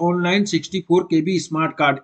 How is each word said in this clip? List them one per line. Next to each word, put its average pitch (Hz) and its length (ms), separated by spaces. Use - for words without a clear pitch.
Online 175 440
सिक्सटी 175 360
फ़ोर 170 220
के 165 180
बी 175 200
smart 156 320
card, 139 320